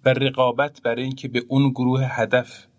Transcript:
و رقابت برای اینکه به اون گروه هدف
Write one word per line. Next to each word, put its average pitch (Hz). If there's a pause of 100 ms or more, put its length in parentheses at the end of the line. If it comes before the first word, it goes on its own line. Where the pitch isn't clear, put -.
و 135
رقابت 131
برای 120
اینکه 131
به 120
اون 135
گروه 131
هدف 123 (140)